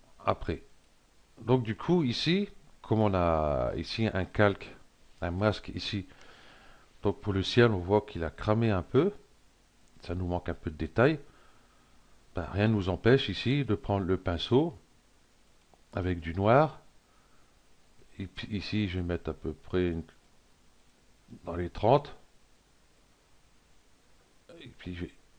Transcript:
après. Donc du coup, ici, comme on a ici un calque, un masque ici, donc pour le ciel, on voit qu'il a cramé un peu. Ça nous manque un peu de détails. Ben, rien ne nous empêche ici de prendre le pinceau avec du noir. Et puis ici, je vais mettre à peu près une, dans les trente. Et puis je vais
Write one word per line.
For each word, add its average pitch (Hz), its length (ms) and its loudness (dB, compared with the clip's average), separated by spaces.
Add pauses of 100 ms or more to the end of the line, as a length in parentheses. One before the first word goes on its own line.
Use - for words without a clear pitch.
(220)
après. 90 400 -4 (800)
Donc 123 220 2
du 107 140 -6
coup, 175 260 0
ici, 160 480 0 (320)
comme 110 180 0
on 104 140 4
a 76 640 2
ici - 360 -2
un 92 140 -2
calque, - 480 2 (480)
un 87 80 -4
masque 98 440 -2
ici, 92 320 -8 (960)
donc 101 200 -2
pour 104 100 -2
le 95 100 2
ciel, 120 280 6
on 101 80 0
voit 98 240 2
qu'il - 220 -8
a 76 60 -4
cramé 110 400 0
un 90 120 0
peu. 160 300 2 (880)
Ça 90 120 -8
nous 90 120 -4
manque 87 240 -4
un 80 40 -6
peu - 160 -8
de 76 60 -12
détails. 123 420 2 (1160)
Ben, 87 180 -4
rien 101 160 4
ne 113 60 4
nous 95 160 0
empêche 113 400 4
ici 135 340 -2
de 107 100 0
prendre 98 300 -2
le 92 140 2
pinceau 120 600 0 (1160)
avec 90 260 -2
du 82 140 -8
noir. 120 460 2 (1400)
Et 101 80 -8
puis - 280 -14
ici, 104 340 -2
je 90 100 -4
vais 90 60 -2
mettre 85 260 -4
à 76 40 -8
peu 80 200 -8
près 90 340 -2
une, 82 140 -4 (1400)
dans 85 120 -8
les 87 140 -4
trente. 127 440 2 (2500)
Et 139 80 -20
puis - 260 -12
je 87 120 -8
vais - 80 -20 (240)